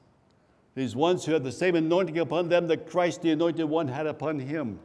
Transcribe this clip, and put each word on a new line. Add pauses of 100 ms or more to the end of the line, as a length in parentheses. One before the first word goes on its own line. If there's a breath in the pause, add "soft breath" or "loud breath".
(760 soft breath)
these
ones
who
have
the
same
anointing
upon
them
that
Christ
the
Anointed
One
had
upon
him.